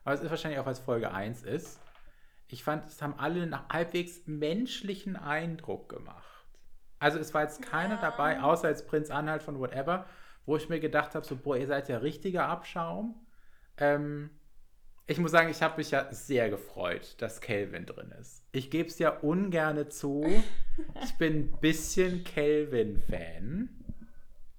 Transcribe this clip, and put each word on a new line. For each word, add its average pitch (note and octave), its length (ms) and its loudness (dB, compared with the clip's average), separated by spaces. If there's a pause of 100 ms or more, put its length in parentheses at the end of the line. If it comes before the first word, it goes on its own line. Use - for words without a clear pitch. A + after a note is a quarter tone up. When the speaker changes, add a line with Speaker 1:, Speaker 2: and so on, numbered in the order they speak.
Speaker 1:
aber C#3 120 0
es D#3+ 40 -2
ist E3+ 100 -4
wahrscheinlich D#3 300 -4
auch, B2 60 -4
weil's B2+ 140 -4
Folge A#2 320 0
eins G#2 300 -6
ist, - 380 -8 (680)
ich B2 160 -14
fand, D3+ 260 -2
es - 100 -18
haben C#3+ 180 -6
alle E3 240 -2
einen D3+ 280 -6
halbwegs E3+ 560 -2
menschlichen F#3+ 920 -4
Eindruck D#3+ 720 -6
gemacht. - 560 -16 (540)
Also D3+ 200 4
es D3+ 140 -6
war D3+ 100 2
jetzt - 200 -6
keiner F3+ 320 -2
Speaker 2:
Ja. G#3 80 -4
Speaker 1:
dabei, D3 400 0
außer E3 260 4
jetzt D3+ 200 -2
Prinz D3+ 220 0
Anhalt D3+ 320 -4
von C#3+ 160 -8
Whatever, C#3+ 480 -2 (400)
wo D3+ 100 2
ich D3+ 120 -4
mir E3 120 0
gedacht D3 340 0
hab, D3+ 100 -4
so, C3+ 120 -8
„Boah, C3+ 200 0
ihr C3+ 100 -2
seid C#3 220 -2
ja B2 100 0
richtiger D#3 500 -2
Abschaum.“ F3 760 -6 (520)
Ähm, D3 520 0 (760)
ich D#3 120 -2
muss E3+ 120 2
sagen, E3 200 6
ich D3+ 120 -4
hab D#3+ 160 2
mich D3+ 120 -4
ja C3+ 220 0
sehr A#2 380 0
gefreut, F#2 680 -6
dass - 220 -8
Calvin F#2 460 -4
drin - 240 -12 (100)
ist. - 220 -20 (100)
Ich C3 180 -4
geb's E3 280 -2
ja E3 120 4
ungerne D#3 800 0
zu, C#3+ 360 -4
Speaker 2:
<laughs> - 800 8
Speaker 1:
ich - 140 0
bin D#3 200 4 (180)
ein - 60 0
bisschen F3 640 2
Calvin-Fan. D3+ 1500 2 (880)